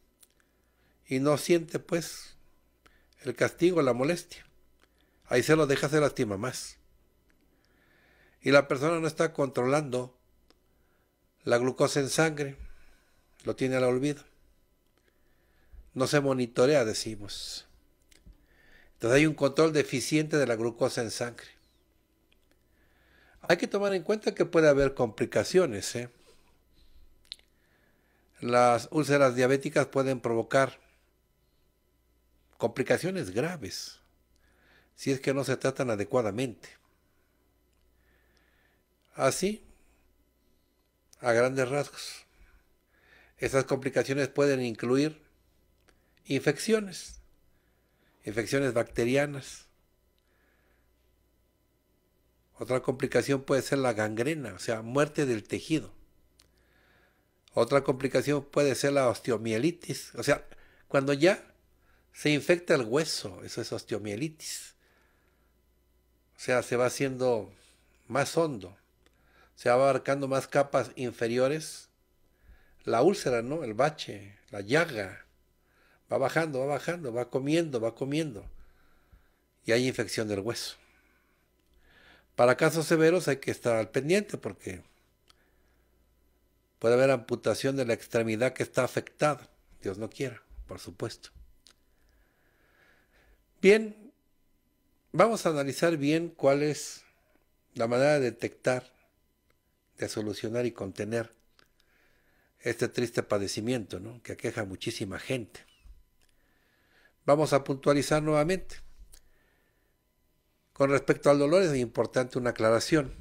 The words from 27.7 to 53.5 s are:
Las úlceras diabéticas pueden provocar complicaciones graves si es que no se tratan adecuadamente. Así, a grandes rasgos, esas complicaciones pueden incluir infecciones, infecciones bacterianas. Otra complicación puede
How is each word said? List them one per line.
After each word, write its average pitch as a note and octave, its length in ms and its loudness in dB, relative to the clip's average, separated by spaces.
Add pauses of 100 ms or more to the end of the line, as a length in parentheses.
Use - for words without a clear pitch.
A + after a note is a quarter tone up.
Las A#2+ 520 4
úlceras C#3 440 2
diabéticas C3+ 520 2
pueden C3+ 320 0
provocar A#2 600 0 (1800)
complicaciones C3 720 -2
graves B2+ 680 -6 (960)
si - 160 -4
es C3 80 0
que C#3 140 -2
no C#3 100 -2
se B2+ 140 -2
tratan C3+ 320 -2
adecuadamente. A2 800 -4 (2500)
Así, D#3 500 -2 (1600)
a B2 140 0
grandes B2+ 340 2
rasgos, - 580 -6 (1120)
esas C3 280 0
complicaciones C3+ 640 0
pueden C#3 320 2
incluir C3 600 -2 (1080)
infecciones, F3+ 880 -2 (1040)
infecciones A#2 500 -2
bacterianas. C3 920 -2 (3000)
Otra B2+ 240 -2
complicación B2+ 600 0
puede C3+ 180 0